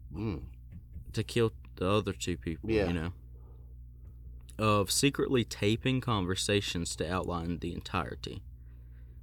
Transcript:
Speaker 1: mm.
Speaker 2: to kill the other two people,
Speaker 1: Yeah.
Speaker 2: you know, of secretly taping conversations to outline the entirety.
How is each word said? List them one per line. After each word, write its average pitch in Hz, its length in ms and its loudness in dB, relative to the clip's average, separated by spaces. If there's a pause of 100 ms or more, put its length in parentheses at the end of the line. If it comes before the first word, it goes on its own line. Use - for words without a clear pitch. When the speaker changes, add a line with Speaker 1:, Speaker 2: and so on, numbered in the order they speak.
(140)
Speaker 1:
mm. 98 300 -2 (720)
Speaker 2:
to 110 100 0
kill 113 300 4 (240)
the 92 120 4
other 101 240 4
two - 240 -2
people, 82 320 -4
Speaker 1:
Yeah. 107 160 6
Speaker 2:
you 87 80 2
know, 85 200 0 (1500)
of 104 320 6
secretly 139 520 4
taping 120 580 2
conversations 98 960 2
to 80 140 0
outline 87 480 0
the 85 140 -4
entirety. - 720 -4 (800)